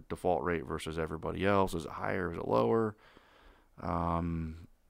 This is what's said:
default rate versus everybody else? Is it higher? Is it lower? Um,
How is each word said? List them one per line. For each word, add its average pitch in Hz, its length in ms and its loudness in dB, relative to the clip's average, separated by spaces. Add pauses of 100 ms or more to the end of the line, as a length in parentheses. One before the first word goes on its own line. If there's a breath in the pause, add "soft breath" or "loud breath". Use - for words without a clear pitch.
default 85 360 2
rate 80 220 0
versus 80 340 -4
everybody 82 460 -2
else? 98 280 4
Is 82 120 -4
it - 60 -10
higher? 95 400 -2
Is 85 60 -6
it - 100 -4
lower? 113 480 4 (840 loud breath)
Um, 85 840 -2 (220)